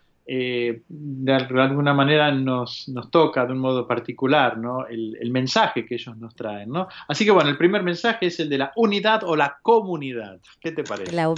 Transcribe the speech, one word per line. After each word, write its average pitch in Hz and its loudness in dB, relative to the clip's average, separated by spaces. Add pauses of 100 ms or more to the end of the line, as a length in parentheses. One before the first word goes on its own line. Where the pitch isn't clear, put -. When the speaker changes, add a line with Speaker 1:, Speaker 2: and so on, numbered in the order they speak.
(280)
Speaker 1:
eh, 123 -4
de 135 -4
al-, 127 2
de 127 2
alguna 143 2
manera 147 4
nos, 131 -2
nos 123 -10
toca 151 4
de 127 -4
un 131 -4
modo 131 0
particular, 123 0
¿no? 123 -6
el, 113 -8
el 120 -4
mensaje 131 0
que 123 -8
ellos 117 -10
nos 113 -16
traen, 104 -10
¿no? 175 -6 (180)
Así 180 -2
que, 208 4
bueno, 165 6
el 143 0
primer 190 4
mensaje 185 0
es 175 -4
el 156 -2
de 139 0
la 135 -2
unidad 214 2
o 170 0
la 143 0
comunidad. 139 0 (180)
¿Qué 160 -6
te 160 -6
parece? 196 -8
Speaker 2:
La, 165 0